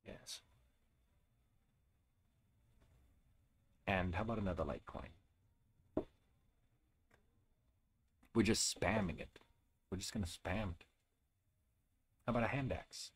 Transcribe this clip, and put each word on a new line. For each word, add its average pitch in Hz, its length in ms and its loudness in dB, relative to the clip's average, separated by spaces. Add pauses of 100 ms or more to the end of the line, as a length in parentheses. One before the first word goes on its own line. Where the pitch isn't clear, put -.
Yes. - 360 -12 (3500)
And 92 280 2
how 104 80 0
about 110 160 -2
another 87 260 0
light 64 200 -6
coin? - 240 -10 (3250)
We're 110 80 8
just - 360 4
spamming 87 400 2
it. - 200 -14 (500)
We're 95 80 -4
just - 160 -6
gonna 104 120 0
spam 92 460 -2
it. - 140 -12 (1400)
How 120 60 0
about 117 120 4
a 110 40 2
hand 127 260 0
axe? - 420 -8